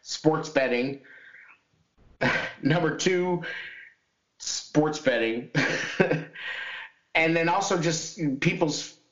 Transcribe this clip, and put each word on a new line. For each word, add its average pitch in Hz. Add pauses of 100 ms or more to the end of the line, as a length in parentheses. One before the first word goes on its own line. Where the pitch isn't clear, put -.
sports -
betting. 131 (1200)
<laughs> - (320)
Number 156
two, 180 (960)
sports -
betting. 117 (480)
<laughs> 175 (880)
And 165
then 165
also 190
just 160 (220)
people's - (180)